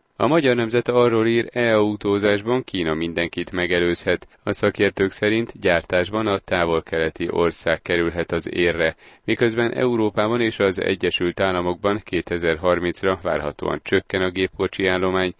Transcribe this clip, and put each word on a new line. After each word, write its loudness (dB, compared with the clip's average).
A 4
Magyar 4
Nemzet 0
arról 4
ír, 0
e 2
autózásban 0
Kína -2
mindenkit -4
megelőzhet. 0
A -4
szakértők 2
szerint -2
gyártásban 0
a 0
távol-keleti 0
ország 0
kerülhet -2
az -4
érre, 0
miközben 0
Európában 0
és -2
az 2
Egyesült -2
Államokban 0
kétezer-harmincra -2
várhatóan -4
csökken 0
a 0
gépkocsi -2
állomány, 0